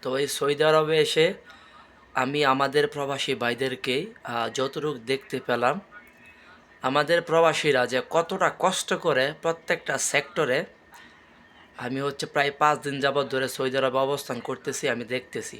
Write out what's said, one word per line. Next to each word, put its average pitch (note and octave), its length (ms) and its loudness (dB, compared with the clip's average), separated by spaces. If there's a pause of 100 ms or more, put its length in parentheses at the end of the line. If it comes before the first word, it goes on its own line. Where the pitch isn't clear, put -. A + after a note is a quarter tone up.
তো C3+ 160 -4
এই C#3+ 100 0
সৌদি C#3+ 360 0
আরবে D#3 360 4
এসে D#3 340 4 (800)
আমি C3+ 320 0
আমাদের C#3 420 4
প্রবাসী C#3 480 -4
ভাইদেরকে, B2 600 -2 (280)
আহ, A#2 300 -4
যতটুকু C#3 520 -4
দেখতে C3+ 340 -4
পেলাম, B2 360 0 (1040)
আমাদের D3 400 2
প্রবাসীরা D#3 680 4
যে B2+ 120 0 (100)
কতটা E3+ 400 2 (100)
কষ্ট F#3 340 0
করে D3 480 0
প্রত্যেকটা E3 560 -4
সেক্টরে, C#3+ 640 0 (1160)
আমি B2 220 -6
হচ্ছে C#3 260 -4
প্রায় C#3+ 260 0
পাঁচ D3+ 320 4
দিন C#3 160 -4
যাবৎ C#3 300 2
ধরে C3 200 -2
সৌদি C3 280 -2
আরবে C3 200 2
অবস্থান C3+ 420 -2
করতেছি, C3+ 500 -6
আমি A#2+ 160 -4
দেখতেছি। A#2+ 540 -8